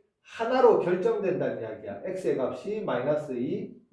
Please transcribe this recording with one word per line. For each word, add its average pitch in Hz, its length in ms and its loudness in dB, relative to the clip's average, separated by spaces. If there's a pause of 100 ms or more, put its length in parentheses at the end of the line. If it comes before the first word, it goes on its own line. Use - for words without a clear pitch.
(220)
하나로 240 580 4
결정된다는 180 840 0
이야기야. 110 440 -10
X의 127 320 -2
값이 196 440 -4
마이너스 143 500 -2
이, 135 440 -4 (180)